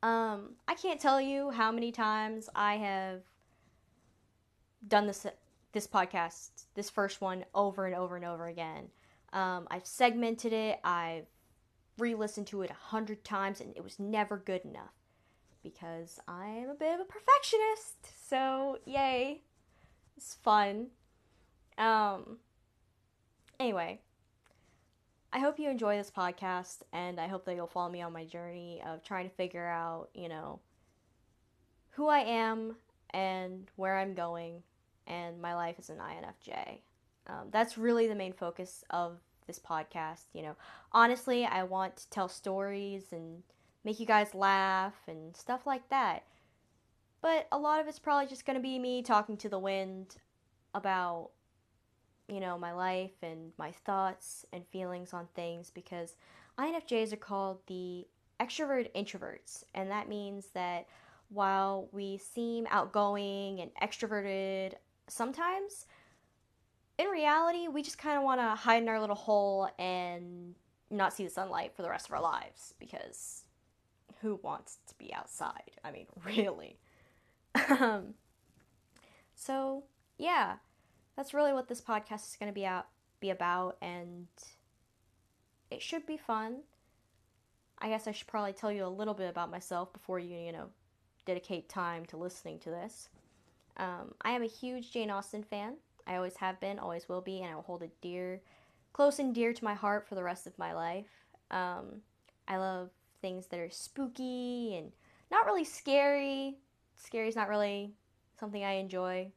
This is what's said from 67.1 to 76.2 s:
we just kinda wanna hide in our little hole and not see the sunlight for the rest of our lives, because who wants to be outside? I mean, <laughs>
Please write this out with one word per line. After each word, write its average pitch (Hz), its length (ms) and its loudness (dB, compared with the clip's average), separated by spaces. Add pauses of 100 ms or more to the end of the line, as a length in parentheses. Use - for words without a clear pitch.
we 294 140 -2
just - 160 -8
kinda 285 240 2
wanna 247 340 4
hide 233 260 6
in 226 60 2
our 220 100 2
little 214 160 2
hole 202 540 4 (100)
and 175 760 -4 (360)
not 196 220 4
see 196 120 -6
the 175 40 -6
sunlight 185 480 -4
for 190 60 -8
the 170 80 -2
rest 175 160 -4
of - 80 -8
our 151 80 0
lives, - 560 -2
because - 640 -12 (800)
who 214 140 0
wants 180 500 -8
to - 80 -20
be - 180 -14
outside? - 600 -8 (120)
I 151 60 -8
mean, - 240 -12
<laughs> 175 100 -18